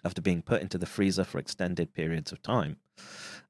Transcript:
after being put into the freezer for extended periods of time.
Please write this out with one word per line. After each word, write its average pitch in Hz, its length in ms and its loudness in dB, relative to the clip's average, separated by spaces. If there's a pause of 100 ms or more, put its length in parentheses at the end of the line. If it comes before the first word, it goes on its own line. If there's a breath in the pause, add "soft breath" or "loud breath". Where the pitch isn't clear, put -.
after 90 180 -2
being 87 200 4
put 101 200 2
into 92 180 -4
the 85 80 -2
freezer 95 360 2
for - 140 -6
extended 87 560 -2
periods 80 380 -2
of - 100 -10
time. 95 360 2 (720 loud breath)